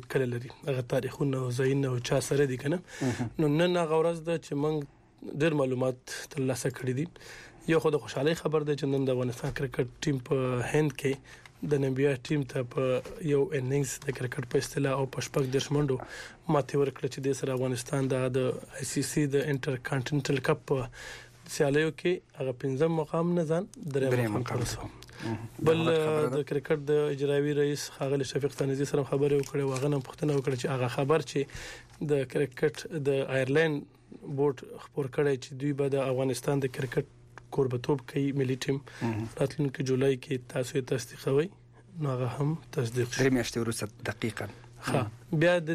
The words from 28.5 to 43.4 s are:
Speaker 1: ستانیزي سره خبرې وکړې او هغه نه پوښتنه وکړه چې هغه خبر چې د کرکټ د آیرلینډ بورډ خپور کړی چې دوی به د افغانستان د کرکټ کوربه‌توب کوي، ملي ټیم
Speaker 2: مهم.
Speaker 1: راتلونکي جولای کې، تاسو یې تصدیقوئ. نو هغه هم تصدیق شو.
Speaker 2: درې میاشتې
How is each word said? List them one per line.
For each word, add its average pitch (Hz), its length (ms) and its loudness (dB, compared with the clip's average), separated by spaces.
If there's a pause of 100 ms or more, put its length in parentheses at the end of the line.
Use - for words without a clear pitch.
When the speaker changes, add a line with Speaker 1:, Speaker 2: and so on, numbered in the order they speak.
Speaker 1:
ستانیزي 139 320 0
سره 143 180 0
خبرې 143 300 2
وکړې 139 280 0
او 135 140 0
هغه 131 140 0
نه 143 100 2
پوښتنه 147 340 -2
وکړه 139 220 2
چې 120 120 -2
هغه 127 220 0
خبر 143 320 2
چې 147 240 -2 (580)
د 147 220 2
کرکټ - 680 -2
د 143 160 0
آیرلینډ 139 760 2 (440)
بورډ 139 300 2 (280)
خپور 139 220 -4
کړی 143 300 2
چې 127 160 -12
دوی 139 200 -2
به 139 160 0
د 135 60 2
افغانستان 135 680 2
د 135 60 2
کرکټ 135 380 -2 (460)
کوربه‌توب 127 500 0 (120)
کوي، 139 200 0
ملي 131 240 0
ټیم 135 220 -2 (240)
Speaker 2:
مهم. 113 240 -2 (140)
Speaker 1:
راتلونکي 143 420 0
جولای 131 420 2
کې، 131 140 -4 (100)
تاسو 131 300 -2
یې 123 60 0
تصدیقوئ. 139 640 0 (540)
نو 143 100 0
هغه 127 280 0
هم 147 180 2 (160)
تصدیق 120 400 -2
شو. 131 120 2
Speaker 2:
درې 135 80 6
میاشتې 120 240 0